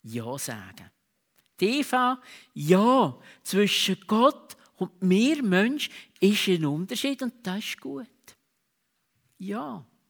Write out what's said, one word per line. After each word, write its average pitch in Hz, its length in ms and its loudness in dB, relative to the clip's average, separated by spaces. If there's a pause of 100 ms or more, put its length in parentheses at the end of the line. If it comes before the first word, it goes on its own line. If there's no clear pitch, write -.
Ja 117 340 -10
sagen. 98 540 -14 (640)
Die 240 220 0
Eva, 254 420 0 (300)
ja, 185 640 2 (240)
zwischen 190 640 0
Gott 247 500 0 (200)
und - 260 -8
mir, 233 400 4
Mensch, 214 480 0 (300)
ist 202 260 2
ein 175 180 0
Unterschied 190 560 -4
und 247 240 -8
das 190 140 -6
ist - 220 -10
gut. 226 260 -12 (1300)
Ja. 202 460 -10 (260)